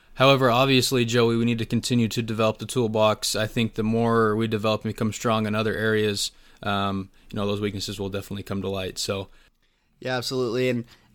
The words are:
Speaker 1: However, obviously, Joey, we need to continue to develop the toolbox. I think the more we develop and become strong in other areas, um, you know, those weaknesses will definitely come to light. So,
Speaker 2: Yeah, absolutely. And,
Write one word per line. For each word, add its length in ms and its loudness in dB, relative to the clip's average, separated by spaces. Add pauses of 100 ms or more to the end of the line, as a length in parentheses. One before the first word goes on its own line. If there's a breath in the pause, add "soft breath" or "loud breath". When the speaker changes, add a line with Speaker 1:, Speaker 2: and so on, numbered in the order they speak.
(140 soft breath)
Speaker 1:
However, 360 6
obviously, 560 4
Joey, 300 2
we 100 2
need 140 0
to 60 -4
continue 420 0
to 120 -2
develop 380 0
the 80 -10
toolbox. 680 0
I 120 0
think 280 -2
the 80 -2
more 540 2
we 120 0
develop 360 0
and 80 -2
become 220 -2
strong 320 0
in 80 -2
other 200 -2
areas, 560 0 (300 soft breath)
um, 480 -4 (220 soft breath)
you 60 -12
know, 100 -2
those 140 -2
weaknesses 400 -4
will 80 -4
definitely 340 -8
come 200 -6
to 60 -4
light. 300 -6
So, 300 -4 (720 soft breath)
Speaker 2:
Yeah, 160 -4
absolutely. 520 -2
And, 160 -2 (300 soft breath)